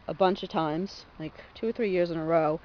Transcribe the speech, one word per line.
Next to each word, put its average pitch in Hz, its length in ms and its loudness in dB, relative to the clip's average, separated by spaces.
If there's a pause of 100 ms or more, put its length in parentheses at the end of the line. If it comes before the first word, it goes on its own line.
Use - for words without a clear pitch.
a - 80 -8
bunch 185 280 2
of 185 60 -8
times, 160 580 -4 (120)
like, 156 140 -10 (220)
two - 140 -4
or 233 40 0
three 226 180 -2
years 175 200 2
in 165 80 -2
a 160 60 -2
row. 160 400 2